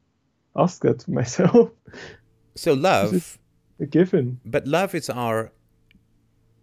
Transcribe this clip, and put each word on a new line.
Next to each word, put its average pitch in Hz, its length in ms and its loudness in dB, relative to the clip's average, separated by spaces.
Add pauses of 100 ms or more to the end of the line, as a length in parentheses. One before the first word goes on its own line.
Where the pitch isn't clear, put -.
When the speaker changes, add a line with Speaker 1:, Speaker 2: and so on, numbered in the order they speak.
(560)
Speaker 1:
asked 175 260 0
that 127 180 2
to - 100 -12
<laughs> 139 100 -2
myself. 233 500 4 (840)
Speaker 2:
So 156 200 0
love 156 400 0
Speaker 1:
Is - 240 -6 (400)
it 156 60 -6
a - 20 -8
given? 147 580 0
Speaker 2:
But 120 220 -4
love 180 280 -2
is 156 140 -6
our 113 440 -4 (1120)